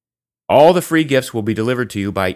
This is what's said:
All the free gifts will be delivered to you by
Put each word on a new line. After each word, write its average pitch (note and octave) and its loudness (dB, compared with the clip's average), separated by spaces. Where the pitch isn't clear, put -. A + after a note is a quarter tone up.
All D3+ 6
the F3 0
free D#3+ -2
gifts C3 -2
will A2+ -4
be A2 -2
delivered A#2+ -4
to G2+ -8
you G2 -4
by F#2+ -4